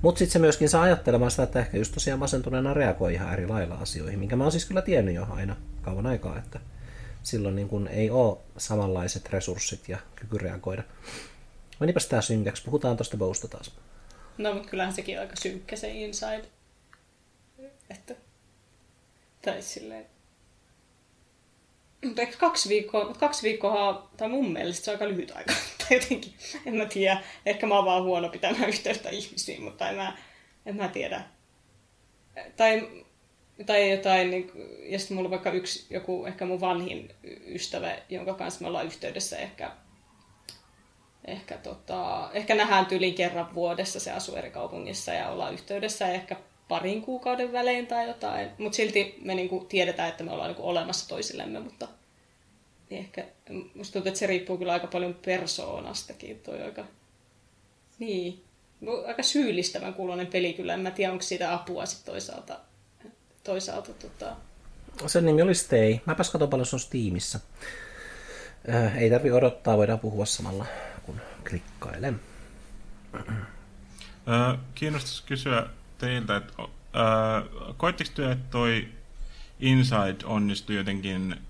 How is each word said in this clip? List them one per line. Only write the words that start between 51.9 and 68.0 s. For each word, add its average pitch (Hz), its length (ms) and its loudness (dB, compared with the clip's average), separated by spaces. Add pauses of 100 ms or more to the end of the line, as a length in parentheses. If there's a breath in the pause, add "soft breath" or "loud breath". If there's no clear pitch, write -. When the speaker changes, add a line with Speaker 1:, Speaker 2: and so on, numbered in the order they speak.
Speaker 2:
niin 202 100 -10
ehkä, - 260 -10 (500)
musta 202 180 -14
tuntuu, 190 140 -2
että 190 120 -4
se 208 80 0
riippuu 180 300 0
kyllä 175 160 -2
aika 175 140 -2
paljon 180 260 -4
persoonastakin, - 1300 -6
toi - 220 -10
aika, 208 240 -10 (1120)
niin, 185 440 -4 (640)
aika 240 160 -2
syyllistävän 190 720 2
kuuloinen 180 340 -4
peli 180 260 0
kyllä, 175 200 -4
en 185 60 -2
mä 185 120 -2
tiedä, 185 200 0
onko 185 120 -4
siitä 175 300 -2
apua 175 320 -4
sit - 200 -10
toisaalta, - 540 -10 (840)
toisaalta - 500 -4
tota - 420 -12 (720)
Speaker 1:
Sen 170 180 6
nimi 156 160 8
oli 180 140 6
Stay. 113 500 6
Mäpäs 165 240 2
katon 156 200 4
paljon 131 160 2
se - 100 -2
on 127 40 0
Steamissa. 107 600 -2 (1300 loud breath)